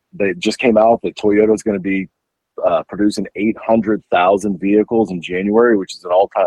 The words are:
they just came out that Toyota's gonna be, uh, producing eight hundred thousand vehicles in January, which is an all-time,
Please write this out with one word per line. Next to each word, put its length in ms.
they 220
just 240
came 180
out 240
that 140
Toyota's 480
gonna 160
be, 300
uh, 240
producing 380
eight 220
hundred 540
thousand 480
vehicles 500
in 100
January, 560
which 200
is 80
an 80
all-time, 360